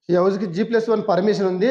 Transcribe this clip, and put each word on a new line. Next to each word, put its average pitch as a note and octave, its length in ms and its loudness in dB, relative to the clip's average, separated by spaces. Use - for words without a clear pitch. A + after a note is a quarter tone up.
ఈ F3 60 2
హౌస్కి F#3+ 320 0
జీ F3 160 -4
ప్లస్ A3+ 260 0
వన్ G#3+ 140 0
పర్మిషన్ F#3+ 440 0
ఉంది. F#3 240 0